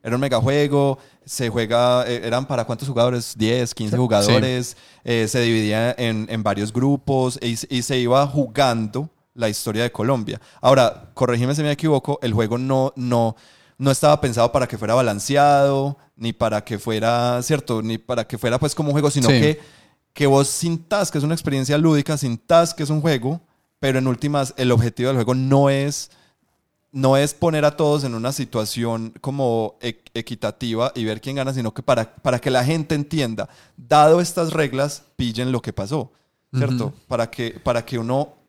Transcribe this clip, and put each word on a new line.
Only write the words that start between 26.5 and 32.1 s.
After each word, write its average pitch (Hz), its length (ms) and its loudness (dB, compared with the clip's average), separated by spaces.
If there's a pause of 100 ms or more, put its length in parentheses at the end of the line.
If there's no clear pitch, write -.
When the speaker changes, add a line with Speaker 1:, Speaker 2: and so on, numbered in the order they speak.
Speaker 1:
no 131 260 4
es 143 160 0
poner 156 320 2
a 147 100 2
todos 147 280 2
en 123 100 -4
una 120 180 -4
situación 113 880 -4
como 123 640 -2
e-, 117 180 -8 (140)
equitativa 113 800 -4
y 120 100 -6
ver 110 160 -4
quién 139 160 -8
gana, 135 160 -4
sino 120 220 -6
que - 80 -10
para, 131 340 0